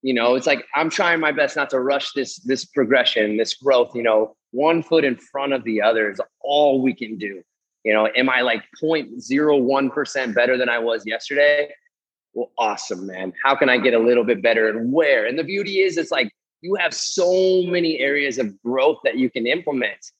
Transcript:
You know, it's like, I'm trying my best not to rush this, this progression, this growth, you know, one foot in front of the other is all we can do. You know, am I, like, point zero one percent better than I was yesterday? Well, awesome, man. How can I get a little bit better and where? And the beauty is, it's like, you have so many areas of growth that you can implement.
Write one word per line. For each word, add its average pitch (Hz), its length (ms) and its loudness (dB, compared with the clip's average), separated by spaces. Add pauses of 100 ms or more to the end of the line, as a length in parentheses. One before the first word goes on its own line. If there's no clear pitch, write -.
You 131 100 -2
know, 120 220 2
it's 127 100 -2
like, 147 180 0 (120)
I'm 156 160 0
trying 170 280 0
my 156 120 0
best 139 240 0
not 143 160 -2
to 135 80 0
rush 139 340 -2
this, 131 240 -6
this 123 280 -4
progression, 113 720 2
this 113 180 -2
growth, 123 400 2
you 120 80 -6
know, 110 320 2 (160)
one 156 320 0
foot 160 200 2
in 131 120 0
front 139 380 -6
of 123 100 -4
the 110 180 -2
other 110 300 2
is 95 100 -10 (200)
all 143 420 2
we 131 100 2
can 110 240 -10
do. 98 240 -10 (420)
You 107 100 2
know, 107 220 4
am 127 140 2
I, 127 120 2
like, 117 220 -2 (160)
point 156 400 -4
zero 143 380 2
one 135 320 2
percent 131 460 -4
better 123 200 4
than 123 140 0
I 120 80 0
was 113 300 -2
yesterday? 147 600 0 (680)
Well, 120 240 -6
awesome, 101 480 -4
man. 92 260 -10 (100)
How 139 120 2
can 135 140 2
I 123 100 4
get 117 160 2
a 117 40 4
little 120 240 4
bit 107 200 -2
better 113 260 2
and 113 220 -4
where? 139 340 2
And 123 120 -4
the 165 60 -4
beauty 196 360 -4
is, 185 180 0
it's 165 140 -4
like, 131 200 -2 (300)
you 185 140 -4
have 175 180 -2
so 185 680 0
many 170 360 -2
areas 139 380 -2
of 107 240 -6
growth 131 420 0
that 120 140 0
you 131 140 0
can 117 160 -4
implement. 135 720 -4